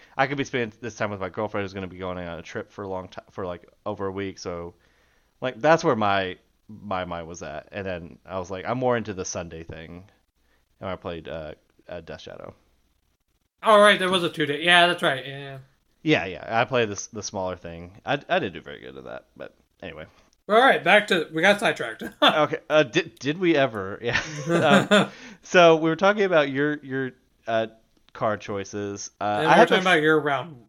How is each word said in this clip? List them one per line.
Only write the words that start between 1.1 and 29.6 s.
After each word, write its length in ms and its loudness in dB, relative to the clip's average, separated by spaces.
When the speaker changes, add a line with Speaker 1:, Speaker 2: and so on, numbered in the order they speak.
Speaker 1:
with 80 -8
my 80 -4
girlfriend 360 -4
who's 80 -8
gonna 140 -8
be 100 -14
going 220 -8
on 220 -10
a 20 -12
trip 300 -12
for 100 -14
a 60 -8
long 200 -8
ti-, 120 -18
for, 160 -10
like, 220 -10
over 220 -6
a 40 -6
week. 280 -8
So, 340 -10
like, 200 -6
that's 240 4
where 120 2
my, 400 0
my 360 -8
mind 240 -10
was 160 -16
at. 260 -12
And 160 -10
then 400 -10
I 140 -8
was 100 -10
like, 160 -10
"I'm 120 -4
more 180 0
into 180 -6
the 100 -8
Sunday 380 -10
thing." 480 -16
And 100 -8
I 60 -6
played, 320 -10
uh, 260 -10
uh, 120 -12
Death 220 -16
Shadow. 300 -16
Speaker 2:
Oh, 180 8
right, 200 8
there 100 0
was 140 0
a 40 0
two-day. 360 -2
Yeah, 240 8
that's 160 -2
right. 200 0
Yeah. 340 -14
Speaker 1:
Yeah, 200 2
yeah. 180 -10
I 60 2
played 240 0
the, 240 -10
the 80 -10
smaller 340 -6
thing. 360 -14
I, 240 -4
I 100 0
didn't 140 -4
do 80 -14
very 200 -16
good 180 -16
at 60 -16
that, 200 -14
but 160 -16
anyway. 220 -14
Speaker 2:
All 80 4
right, 260 4
back 220 4
to, 260 0
we 80 -4
got 200 4
sidetracked. 420 -4
<laughs> 100 -20
Speaker 1:
Okay. 360 2
Uh, 140 6
did, 360 -2
did 220 -4
we 160 4
ever? 440 -2
<laughs> 20 -20
Yeah. 180 -2
Speaker 2:
<laughs> 440 4
Speaker 1:
Um, 180 4
so 360 8
we 120 2
were 80 2
talking 280 4
about 260 4
your, 340 0
your, 280 -6
uh, 220 0
card 300 -2
choices. 760 -8
Uh, 60 -6
Speaker 2:
And 80 0
Speaker 1:
I 80 -2
Speaker 2:
we 60 0
were 80 4
Speaker 1:
have 140 8